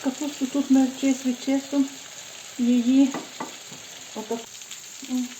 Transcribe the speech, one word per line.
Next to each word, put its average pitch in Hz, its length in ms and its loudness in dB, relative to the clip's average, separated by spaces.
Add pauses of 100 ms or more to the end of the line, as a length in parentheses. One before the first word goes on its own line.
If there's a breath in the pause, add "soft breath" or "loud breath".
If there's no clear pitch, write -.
Капусту 277 420 -2
тут 277 240 -2
ми 262 180 8 (120)
час 269 160 4 (100)
від 247 180 -2
часу 269 400 2 (720)
її 247 500 6 (1040)
отак. 233 260 -4 (720)
О. 254 40 -2 (240)